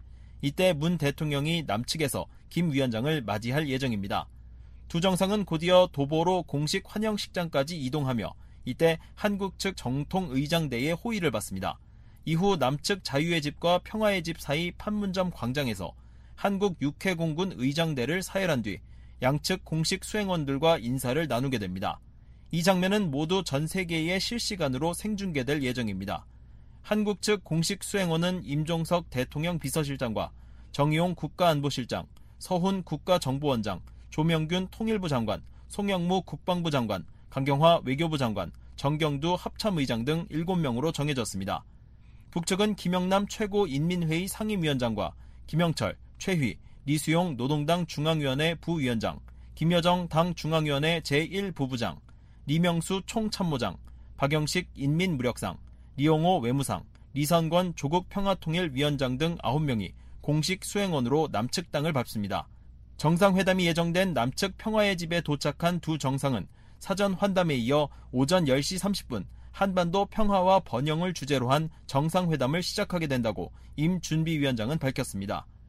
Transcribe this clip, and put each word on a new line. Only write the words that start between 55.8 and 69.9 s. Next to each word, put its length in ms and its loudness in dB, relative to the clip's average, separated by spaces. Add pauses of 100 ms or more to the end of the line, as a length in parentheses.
리용호 420 4
외무상, 420 0 (320)
리선권 640 2
조국평화통일위원장 1400 0
등 260 0
아홉 200 2
명이 300 0 (280)
공식 420 0
수행원으로 640 2
남측 440 -2
땅을 180 0
밟습니다. 560 -2 (480)
정상회담이 720 4
예정된 460 2
남측 440 0
평화의 380 2
집에 240 -2
도착한 640 0
두 160 -2
정상은 500 0 (320)
사전 360 0
환담에 400 2
이어 340 2 (240)
오전 340 4
열 160 4
시 140 -4
삼십 320 -4
분 160 -4 (260)
한반도 540 2